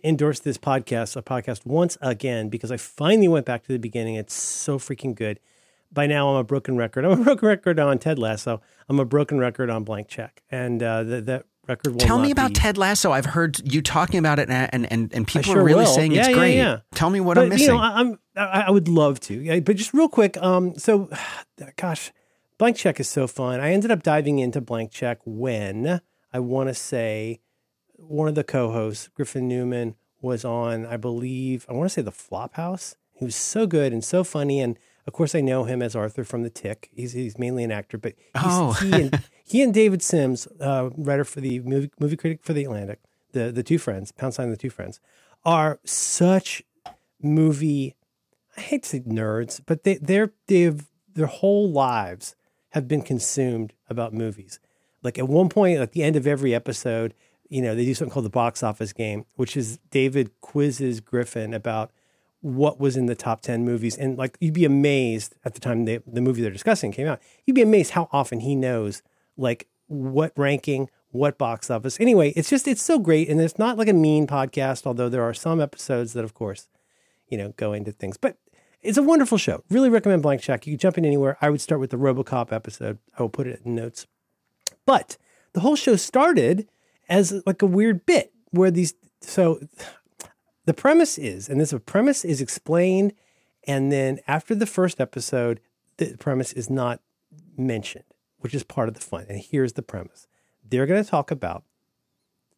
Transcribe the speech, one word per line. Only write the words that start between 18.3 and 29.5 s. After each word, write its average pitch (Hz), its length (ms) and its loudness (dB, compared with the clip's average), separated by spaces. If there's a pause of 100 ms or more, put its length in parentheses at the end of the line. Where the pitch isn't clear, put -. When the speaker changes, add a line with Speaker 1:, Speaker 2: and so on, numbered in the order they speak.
Speaker 1:
I, 196 300 0
I - 40 6
would 190 160 6
love 151 340 4
to. - 120 -10
Yeah, 160 260 0
but 185 160 2
just 208 180 -6
real 311 160 6
quick, 202 280 2
um, 180 400 2
so, 202 320 2 (340)
<sighs> - 320 -20
gosh, - 380 -6 (440)
Blank 233 200 4
Check - 240 0
is - 80 -6
so 131 180 0
fun. 127 320 -4
I 147 140 0
ended 208 180 2
up 180 120 0
diving 147 360 2
into 127 220 -2
Blank 113 300 -6
Check 120 340 -4
when, 113 720 -4 (340)
I 127 60 -4
wanna 131 340 -2
say, 113 680 -6 (540)
one 156 320 -4
of 151 80 -2
the 147 80 0
co-hosts, 113 720 -2
Griffin 131 320 -4
Newman, 123 480 -4 (260)